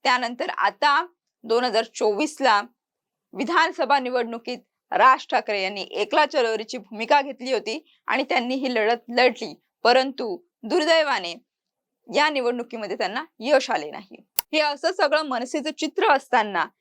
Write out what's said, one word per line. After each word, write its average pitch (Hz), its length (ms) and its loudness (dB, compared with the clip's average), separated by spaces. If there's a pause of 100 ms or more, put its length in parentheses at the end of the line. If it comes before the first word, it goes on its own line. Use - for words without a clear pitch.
त्यानंतर 247 460 0
आता 285 560 0 (420)
दोन 226 160 2
हजार 226 200 0 (120)
चोवीसला 214 640 0 (720)
विधानसभा 302 680 0
निवडणुकीत 240 580 -6 (340)
राज 262 400 6
ठाकरे 208 300 -2
यांनी 196 200 -4 (100)
एकला 285 340 2
चळवळीची 233 520 -2
भूमिका 233 440 0
घेतली 262 320 -6
होती 214 260 -4 (280)
आणि 262 220 0
त्यांनी 247 260 0
ही 262 180 -2
लढत 233 360 0
लढली, 240 440 0 (320)
परंतु 247 520 2 (260)
दुर्दैवाने 285 680 0 (760)
या 294 200 2
निवडणुकीमध्ये 233 680 -4
त्यांना 226 260 -4 (160)
यश 262 320 2
आले 151 200 -2
नाही. - 320 -18 (300)
हे 302 60 2
असं 302 320 -2
सगळं 311 360 0
मनसेचं 262 520 -6
चित्र 370 320 0
असताना 214 540 0 (160)